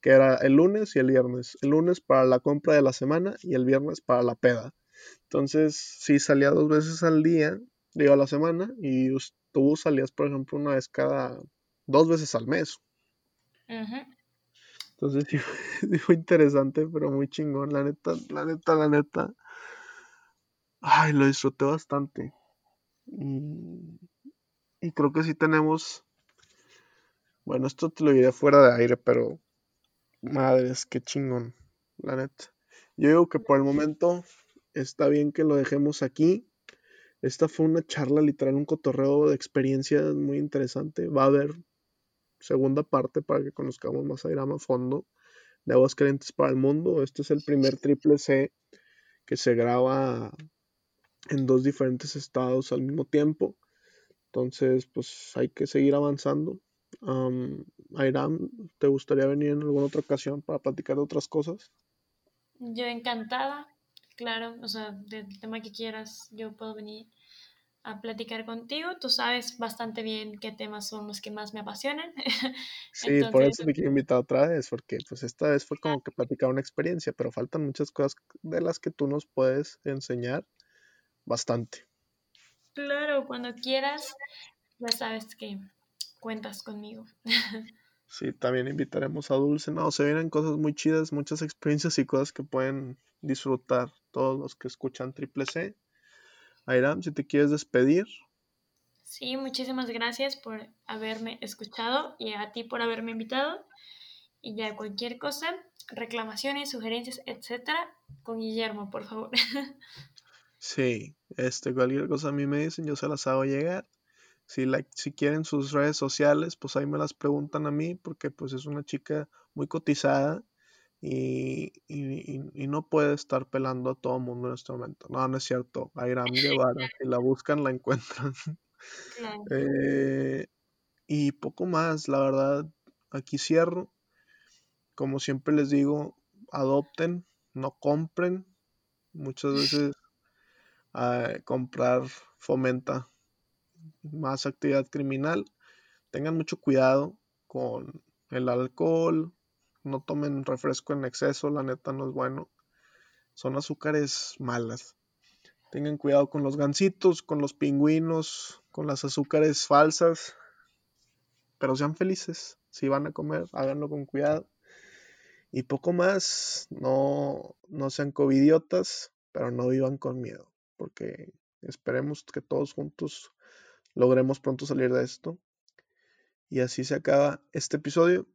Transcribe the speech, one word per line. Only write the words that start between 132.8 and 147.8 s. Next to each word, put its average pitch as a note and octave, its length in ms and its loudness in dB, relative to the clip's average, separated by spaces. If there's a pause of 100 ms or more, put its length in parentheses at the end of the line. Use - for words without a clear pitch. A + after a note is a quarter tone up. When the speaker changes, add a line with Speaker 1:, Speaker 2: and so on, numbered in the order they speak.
Speaker 1:
aquí C#3 280 -8
cierro. E3+ 540 0 (1000)
Como C3+ 240 -4
siempre C3+ 360 -2
les C#3+ 160 4
digo, C#3+ 460 0 (360)
adopten, D3 720 -2 (280)
no C3 260 -8
compren. F3 640 -2 (640)
Muchas C#3 420 -6
veces, C#3+ 380 0 (1000)
ah, B2 400 -2 (100)
comprar B2+ 580 0 (360)
fomenta B2+ 720 -2 (920)
más D3 440 -6
actividad C#3 440 0
criminal. C#3+ 540 -2 (640)
Tengan D3+ 260 -4
mucho D#3+ 240 -4
cuidado C3+ 580 4 (280)
con B2+ 560 -8 (280)